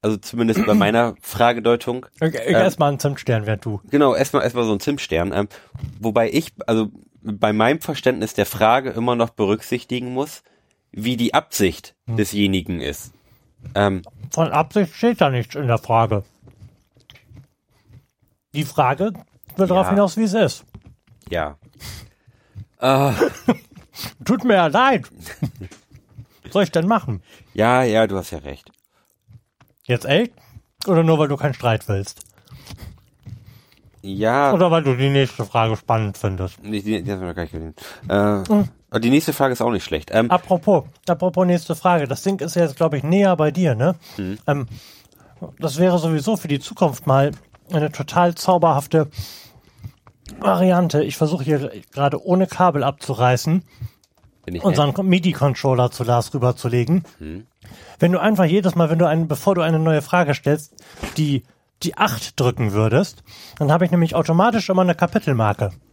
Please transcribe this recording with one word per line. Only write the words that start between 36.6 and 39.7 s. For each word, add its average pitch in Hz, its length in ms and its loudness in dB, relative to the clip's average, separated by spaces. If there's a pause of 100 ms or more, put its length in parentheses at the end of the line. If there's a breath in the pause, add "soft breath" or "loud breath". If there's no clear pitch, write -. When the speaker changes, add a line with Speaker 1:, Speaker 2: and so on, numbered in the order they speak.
Speaker 1:
Nee, 104 180 -6
die, 104 220 -2
die 101 80 -6
hast 95 100 -6
du 92 40 -8
noch 85 100 -8
gar 87 80 -6
nicht - 100 -10
gesehen. 80 200 -12 (360 loud breath)
Äh, 104 400 2
Speaker 2:
Hm. 113 180 2 (220)
Speaker 1:
aber 113 100 -2
die 117 100 0
nächste 147 240 2
Frage 135 200 0
ist - 80 -4
auch 117 100 0